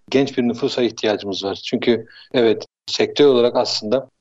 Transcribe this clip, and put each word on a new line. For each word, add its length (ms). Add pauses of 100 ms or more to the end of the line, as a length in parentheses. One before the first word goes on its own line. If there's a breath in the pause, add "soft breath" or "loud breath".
genç 280
bir 60
nüfusa 400
ihtiyacımız 600
var. 220
Çünkü 400 (280 loud breath)
evet, 320 (220)
sektör 400
olarak 280
aslında 520 (140)